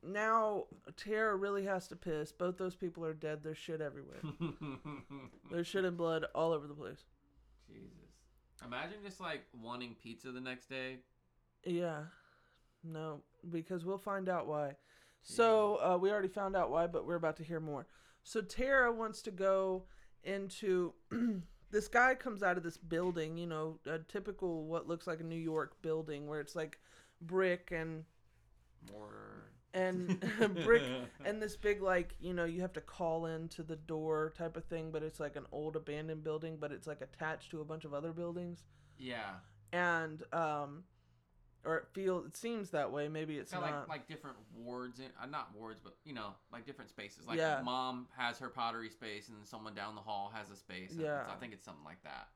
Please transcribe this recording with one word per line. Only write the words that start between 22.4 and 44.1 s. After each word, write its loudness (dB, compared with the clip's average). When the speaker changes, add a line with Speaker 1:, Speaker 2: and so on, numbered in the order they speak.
Speaker 1:
out 6
of -2
this -4
building, 0
you -4
know, -2
a -2
typical, -2
what -2
looks -2
like -2
a -6
New -4
York 0
building 0
where -2
it's, -8
like, -4
brick 4
and -2
Speaker 2:
Mortar. -14
Speaker 1:
and 2
<laughs> 4
Speaker 2:
<laughs> 0
Speaker 1:
brick 10
and 0
this -4
big, 2
like, 4
you -4
know, 2
you -2
have -2
to -4
call -2
in -4
to -10
the -8
door 0
type -4
of -6
thing, -4
but 0
it's, -6
like, -2
an -8
old -4
abandoned -4
building, -2
but -2
it's, -8
like, -6
attached -6
to -4
a -6
bunch -8
of -8
other -2
buildings. -6
Speaker 2:
Yeah. -4
Speaker 1:
And, 2
um, 0
or 2
it -6
feel, 2
it -12
seems -4
that 2
way. 0
Maybe -4
it's -8
Speaker 2:
Got, -2
like, 0
Speaker 1:
not. -4
Speaker 2:
like, -6
different -12